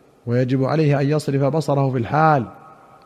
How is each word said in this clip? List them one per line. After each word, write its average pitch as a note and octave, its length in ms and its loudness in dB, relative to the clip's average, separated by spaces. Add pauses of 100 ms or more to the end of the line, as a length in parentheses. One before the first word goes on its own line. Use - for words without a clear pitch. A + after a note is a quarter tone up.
(260)
ويجب B2+ 380 0
عليه C#3+ 380 0
أن C#3 80 0
يصرف D3 340 -2
بصره C#3 480 0
في C3 60 -2
الحال، C3+ 480 2 (600)